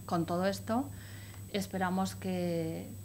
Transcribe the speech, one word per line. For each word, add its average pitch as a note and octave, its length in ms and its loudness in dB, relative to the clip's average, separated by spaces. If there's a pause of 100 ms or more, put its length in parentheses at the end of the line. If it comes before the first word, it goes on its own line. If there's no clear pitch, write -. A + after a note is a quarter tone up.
Con E3+ 220 2
todo F3 200 2
esto, A3+ 440 0 (600)
esperamos F#3+ 640 2
que F3 720 0 (140)